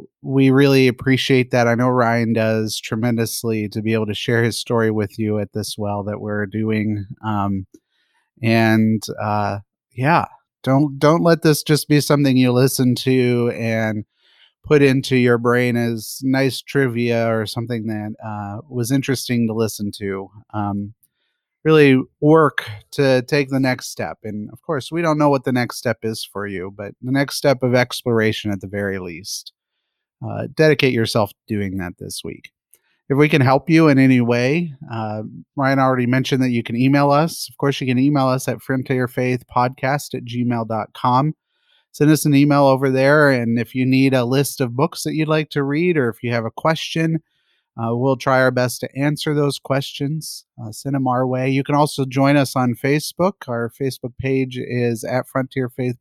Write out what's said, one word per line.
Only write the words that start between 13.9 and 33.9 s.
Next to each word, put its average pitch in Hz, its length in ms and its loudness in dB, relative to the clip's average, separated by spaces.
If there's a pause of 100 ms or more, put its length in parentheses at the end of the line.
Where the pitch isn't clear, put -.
put 151 180 4
into 135 340 2
your 123 220 4
brain 120 400 2
as 117 460 -4
nice 131 380 0
trivia 117 720 0
or 110 120 -2
something 113 420 -8
that, 107 260 -6 (100)
uh, 104 360 -10 (100)
was 123 220 -4
interesting 123 560 -2
to 110 60 -4
listen 107 440 -4
to. 98 320 -8 (240)
Um, 101 400 -6 (680)
really 147 380 6 (200)
work 151 480 4 (220)
to 135 320 2
take 139 260 -2
the 135 100 -2
next 127 300 -2
step. 82 340 -10
And 104 300 -10
of - 80 -20
course, - 280 -6
we 165 120 -4
don't 160 160 0
know 151 120 4
what 139 140 2
the 135 80 -2
next 123 260 -2
step - 260 -4
is 110 200 -6
for 101 240 -10
you, 95 260 -10
but 101 280 -14
the 127 100 -6
next 139 240 -2
step 135 260 0
of 123 140 2
exploration 113 760 0
at 98 100 -6
the 98 60 -12
very 98 320 -6
least. 90 520 -12 (760)
Uh, 110 300 -8
dedicate 143 380 2
yourself 113 380 0
to - 240 -10
doing 98 220 -6
that 87 220 -10
this 98 240 -12
week. - 280 -14 (580)
If 135 80 0
we 147 100 6
can 151 140 2
help 135 280 2
you 160 200 6
in 135 100 4